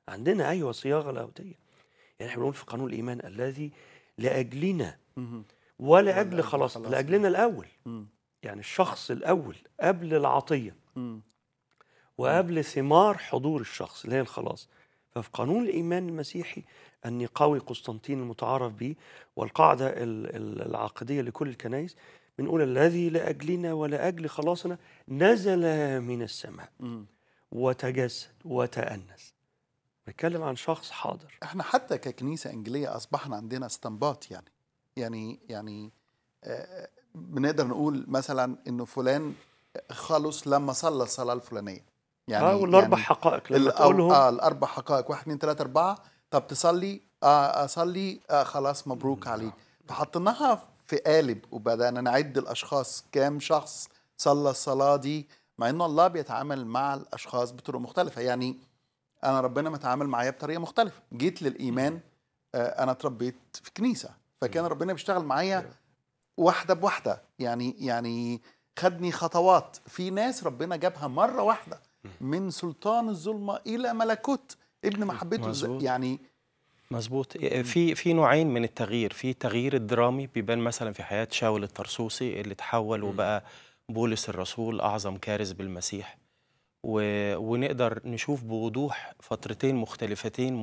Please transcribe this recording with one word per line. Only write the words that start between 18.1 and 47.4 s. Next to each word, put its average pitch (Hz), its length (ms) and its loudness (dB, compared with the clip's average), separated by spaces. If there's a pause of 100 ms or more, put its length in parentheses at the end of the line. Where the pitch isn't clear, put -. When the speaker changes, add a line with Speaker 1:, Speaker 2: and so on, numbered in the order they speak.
Speaker 1:
المتعارف 120 520 -2
بيه 123 220 -6 (420)
والقاعدة 135 520 4
ال-، 113 480 -6
ال-، 107 320 -8
العقدية 117 540 -4
لكل 120 260 -6
الكنائس 131 480 -8 (420)
بنقول: 156 240 0
"الذي 165 480 4
لأجلنا 165 640 -2
ولأجل 156 560 -2
خلاصنا 175 500 -2 (300)
نزل 185 520 4 (400)
من 120 220 -4
السماء - 460 -12 (120)
Speaker 2:
مم. 117 260 -10 (460)
Speaker 1:
وتجسد 127 760 -2 (160)
وتأنس". 120 880 -6 (720)
بنتكلم 165 360 -4
عن 135 140 -4
شخص - 340 -6
حاضر. - 520 -10
Speaker 2:
احنا 185 200 -6
حتى 254 360 0
ككنيسة 135 520 -8
إنجيلية 117 460 -6
أصبحنا 135 400 -6
عندنا 117 300 -8
استنباط 120 640 -6
يعني. 92 220 -20 (440)
يعني، 113 520 -8
يعني، 107 420 -12 (540)
آه، - 440 -12 (260)
بنقدر 147 520 -2
نقول 135 420 -2
مثلًا 131 480 -2 (120)
إنه 123 160 -6
فلان 139 500 0 (560)
خلص 151 580 -2
لما 139 240 2
صلى 147 300 0
الصلاة 120 320 -2
الفلانية. 101 500 -8 (440)
يعني، 113 180 4
Speaker 1:
آه، 196 100 6
والأربع 190 320 8 (100)
Speaker 2:
يعني 113 40 -2
Speaker 1:
حقائق - 500 2
لما 135 180 8
Speaker 2:
ال-، - 20 6
أو-، - 60 -2
Speaker 1:
تقولهم. 170 340 8
Speaker 2:
آه، 139 160 10
الأربع 135 380 2
حقائق، 139 440 -2
واحد، 143 120 -6
اتنين، 151 160 -6
تلاتة، 151 240 0
أربعة. 165 360 2 (320)
طب 139 160 2
تصلي؟ 180 540 2 (220)
آه، 143 420 6